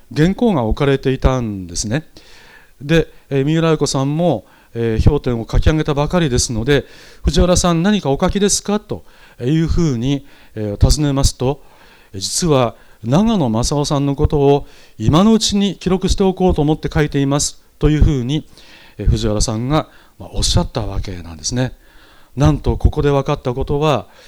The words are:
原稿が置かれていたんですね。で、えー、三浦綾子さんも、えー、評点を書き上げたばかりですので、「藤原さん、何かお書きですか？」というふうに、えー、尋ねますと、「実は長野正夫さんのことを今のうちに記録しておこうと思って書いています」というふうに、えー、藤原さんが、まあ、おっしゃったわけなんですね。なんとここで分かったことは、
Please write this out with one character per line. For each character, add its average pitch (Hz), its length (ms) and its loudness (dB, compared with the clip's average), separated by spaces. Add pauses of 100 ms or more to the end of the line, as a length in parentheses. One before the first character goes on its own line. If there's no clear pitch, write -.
(160)
原 160 200 2
稿 233 180 0
が 131 100 0
置 110 140 -2
か 147 80 -2
れ 135 140 2
て 139 120 -2
い 135 80 -2
た 131 200 2
ん 101 280 -6
で 85 80 -12
す 107 120 -6
ね。 127 200 -4 (720)
で、 156 280 0 (220)
え 139 120 0
ー、 135 40 0
三 156 120 0
浦 165 120 2
綾 156 80 2
子 147 100 0
さ 135 160 -2
ん 143 120 -2
も、 156 300 0 (300)
え 117 220 -2
ー、 113 40 2
評 147 180 4
点 120 220 -2
を 110 80 -10
書 - 100 2
き - 40 4
上 165 100 4
げ 151 100 0
た 147 120 -2
ば 147 120 0
か 180 120 0
り 165 100 2
で 120 80 0
す - 160 -2
の 110 100 -4
で、 139 220 2 (400)
「藤 180 160 2
原 180 160 4
さ 175 160 2
ん、 165 80 2
何 202 180 2
か 139 120 -2
お 139 100 0
書 185 80 2
き 196 100 -2
で 202 100 2
す - 120 -2
か？」 208 180 -2
と 95 240 -10 (380)
い 139 180 0
う 165 80 0
ふ 160 260 0
う 120 40 -4
に、 139 300 -4 (260)
え 107 200 -6
ー、 101 40 -8
尋 131 240 2
ね 143 120 0
ま 135 100 0
す - 120 0
と、 131 280 -2 (500)
「実 98 340 -6
は 131 280 2 (280)
長 123 340 2
野 120 120 0
正 117 280 0
夫 143 80 -2
さ 147 120 -2
ん 139 80 -2
の 139 100 -2
こ 147 120 0
と 156 100 -2
を 143 300 2 (320)
今 139 240 4
の 220 100 6
う 220 60 4
ち 208 160 -2
に 202 220 0
記 - 120 -4
録 180 200 0
し - 60 0
て - 60 0
お 185 140 2
こ 180 160 2
う - 20 2
と 156 80 0
思 151 140 2
っ - 20 -2
て - 160 -6
書 160 80 2
い 151 80 0
て 143 100 -4
い 139 60 0
ま 143 140 0
す」 - 240 -6 (160)
と 147 100 4
い 151 80 2
う 143 60 4
ふ 160 80 6
う 131 120 -2
に、 143 240 -4 (520)
え 104 60 -6
ー、 - 40 2
藤 110 200 2
原 104 120 0
さ 113 140 -2
ん 117 120 -4
が、 151 220 -2 (300)
ま 92 80 -16
あ、 - 60 -20
お 113 80 -4
っ - 20 0
し - 140 0
ゃ 180 40 2
っ 170 100 -4
た 113 140 -6
わ 98 160 -6
け 90 220 -10
な 82 100 -16
ん 82 40 -16
で 78 60 -14
す - 120 -6
ね。 123 200 -4 (600)
な 147 160 4
ん 143 80 0
と 117 180 -2
こ - 140 2
こ 151 100 -4
で 143 80 2
分 139 160 0
か 151 80 -2
っ - 80 -6
た 123 140 -4
こ 139 100 -6
と 143 140 -2
は、 143 300 -2 (180)